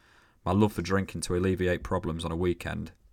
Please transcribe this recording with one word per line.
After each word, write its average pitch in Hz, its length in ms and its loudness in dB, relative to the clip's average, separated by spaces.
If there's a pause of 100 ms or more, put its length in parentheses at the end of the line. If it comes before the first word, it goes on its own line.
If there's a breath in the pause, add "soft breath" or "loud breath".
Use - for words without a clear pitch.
(460 soft breath)
my 87 60 0
love 104 220 6
for - 80 -2
drinking 92 400 -2
to 90 140 -2
alleviate 90 480 2
problems 85 400 -4
on 80 80 -4
a 82 40 -4
weekend 85 560 -2 (220)